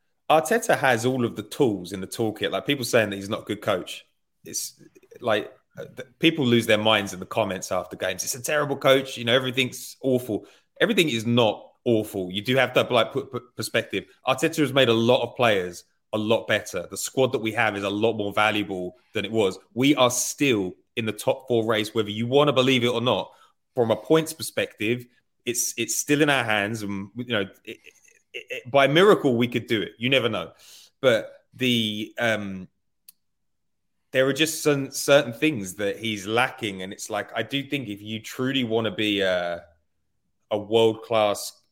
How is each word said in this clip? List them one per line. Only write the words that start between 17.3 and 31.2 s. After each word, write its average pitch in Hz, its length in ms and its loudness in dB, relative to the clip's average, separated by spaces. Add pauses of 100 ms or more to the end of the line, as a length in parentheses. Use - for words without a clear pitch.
that 127 80 -2
we 110 120 -4
have 107 240 0
is 101 80 -4
a 98 60 -2
lot 110 240 0
more 101 180 -6
valuable 98 640 -2 (160)
than 107 120 -4
it 101 80 -10
was. 104 260 0 (160)
We 139 220 4
are 127 140 4
still 113 640 0 (220)
in 117 80 -4
the 107 80 -4
top - 360 -4
four 113 180 2
race, 110 280 -2
whether 107 160 -2
you 110 160 -4
wanna 143 260 4
believe 127 320 4
it 120 40 2
or 117 120 -2
not. 110 300 0 (440)
From 113 160 2
a 107 60 2
points 160 360 2
perspective, 110 720 -4 (400)
it's, - 320 -4
it's 117 200 -6
still 143 260 0
in 151 80 6
our 131 140 2
hands, 107 380 -2
and, 101 340 -8
you 123 100 -10
know, 117 140 -2
it, 95 100 -6 (140)
it, - 140 -16 (540)
it, 123 380 -14
by 135 160 6
miracle 151 500 6
we 120 120 2
could 120 180 -4
do 110 160 0
it. 80 160 -8
You 117 100 -4
never 127 200 2
know. 90 240 -4 (480)
But 113 320 2 (200)